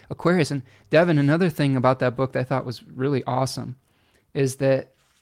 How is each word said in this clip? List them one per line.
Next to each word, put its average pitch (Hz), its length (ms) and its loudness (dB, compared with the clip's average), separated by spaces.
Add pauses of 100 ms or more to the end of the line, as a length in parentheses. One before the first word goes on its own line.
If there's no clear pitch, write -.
Aquarius. 165 420 0
And 139 120 -6 (260)
Devin, 160 280 4
another 151 320 2
thing 143 260 0
about 127 240 2
that 120 160 -2
book 131 180 -4
that 127 80 -2
I - 20 -4
thought 127 220 -4
was 120 180 -12
really 131 400 -4
awesome 127 540 -4 (560)
is 135 240 -2
that 135 360 0 (280)